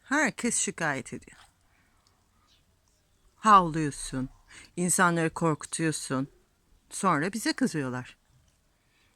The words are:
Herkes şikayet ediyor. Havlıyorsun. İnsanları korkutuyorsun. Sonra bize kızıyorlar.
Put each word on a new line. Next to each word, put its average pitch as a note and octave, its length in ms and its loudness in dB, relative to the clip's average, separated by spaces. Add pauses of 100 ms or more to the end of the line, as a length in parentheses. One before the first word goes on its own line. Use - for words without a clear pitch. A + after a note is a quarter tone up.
Herkes B3+ 540 -2
şikayet D3 560 -4
ediyor. - 240 -16 (2000)
Havlıyorsun. D#3+ 920 4 (460)
İnsanları E3+ 540 2
korkutuyorsun. D3+ 1000 -2 (600)
Sonra F3 440 0
bize D4+ 200 -4
kızıyorlar. C3 640 -4 (1000)